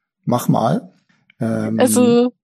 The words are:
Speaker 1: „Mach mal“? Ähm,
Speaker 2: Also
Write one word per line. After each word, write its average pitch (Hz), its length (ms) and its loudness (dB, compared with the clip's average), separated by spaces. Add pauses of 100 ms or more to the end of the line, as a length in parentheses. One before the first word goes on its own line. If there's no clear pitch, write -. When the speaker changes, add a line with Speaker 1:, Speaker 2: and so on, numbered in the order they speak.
(240)
Speaker 1:
„Mach 120 240 -2
mal“? 131 420 0 (500)
Ähm, 220 400 -4
Speaker 2:
Also 240 520 2 (120)